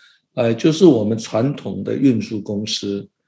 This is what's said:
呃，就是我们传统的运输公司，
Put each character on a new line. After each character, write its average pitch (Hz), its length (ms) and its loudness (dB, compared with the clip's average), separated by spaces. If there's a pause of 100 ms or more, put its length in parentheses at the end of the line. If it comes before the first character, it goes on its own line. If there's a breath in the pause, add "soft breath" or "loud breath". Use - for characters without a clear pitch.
(340 soft breath)
呃， 117 200 0
就 135 160 2
是 156 140 2
我 120 220 6
们 110 120 -2
传 123 380 -2
统 95 260 -8
的 110 140 -4
运 120 260 2
输 101 200 -8
公 104 260 -6
司， 101 420 -6 (180)